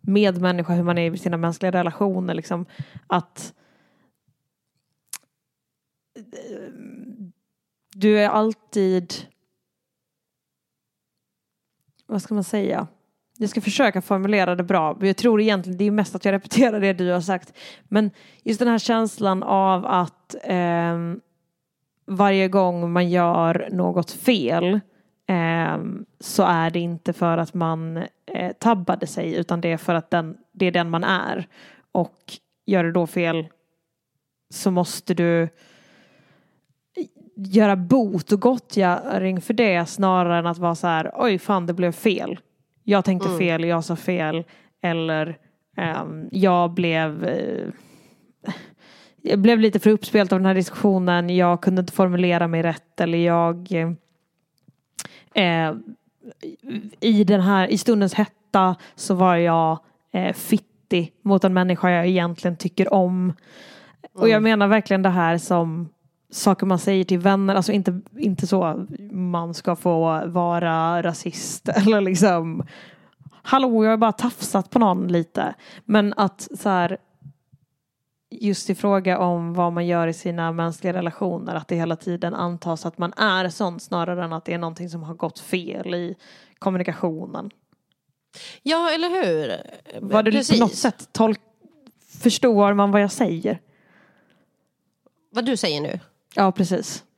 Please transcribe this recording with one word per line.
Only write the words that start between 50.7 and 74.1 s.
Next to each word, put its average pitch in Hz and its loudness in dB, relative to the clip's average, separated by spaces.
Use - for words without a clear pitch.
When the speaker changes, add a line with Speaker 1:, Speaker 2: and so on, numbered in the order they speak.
Speaker 1:
Jag 175 4
kunde 185 2
inte 180 -4
formulera 180 2
mig 165 0
rätt." - -4
Eller 170 0
jag, 170 0
eh, 165 2
i 208 4
den 190 4
här, 185 2
i 208 0
stundens 202 2
hetta 190 0
så - -2
var 180 4
jag, 165 2
eh, 185 -2
fittig - -2
mot 196 2
en 185 4
människa 180 2
jag 175 2
egentligen 175 0
tycker 185 -2
om. 180 2
Och - 2
jag 220 6
Speaker 2:
Mm. 214 2
Speaker 1:
menar 214 4
verkligen 202 2
det 190 4
här 170 2
som 165 -2
saker 190 2
man 185 2
säger 190 0
till 180 0
vänner. 196 2
Alltså 196 0
inte, 190 0
inte 214 -2
så 180 -2
man 175 -4
ska 170 -4
få 165 0
vara 170 0
rasist - -8
<laughs> 202 8
eller 220 6
liksom, 175 4
"Hallå, 254 4
jag 220 4
har 220 4
bara 220 4